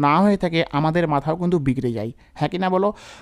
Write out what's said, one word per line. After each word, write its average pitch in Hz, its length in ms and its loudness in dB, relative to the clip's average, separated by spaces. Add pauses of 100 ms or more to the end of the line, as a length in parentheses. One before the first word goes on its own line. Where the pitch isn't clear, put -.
না 143 80 4 (100)
হয়ে 202 200 2
থাকে, 165 180 0 (180)
আমাদের 160 240 0 (100)
মাথাও 143 280 0
কিন্তু 175 160 0 (100)
বিগড়ে 123 300 -2
যায়। 110 140 -6 (260)
হ্যাঁ 151 140 -2
কি 175 120 -6
না 185 120 0
বলো? 196 140 2 (320)